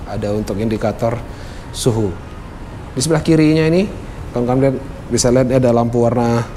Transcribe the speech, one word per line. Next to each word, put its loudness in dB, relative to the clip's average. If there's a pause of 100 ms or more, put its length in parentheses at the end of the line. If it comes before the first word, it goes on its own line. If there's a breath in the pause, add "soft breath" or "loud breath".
ada -4
untuk -2
indikator 0 (560 loud breath)
suhu. 0 (800)
Di -6
sebelah 2
kirinya 4
ini, 2 (480)
kawan-kawan 2
lihat, 2 (320)
bisa 2
lihat 4
ada 4
lampu 2
warna 2 (140)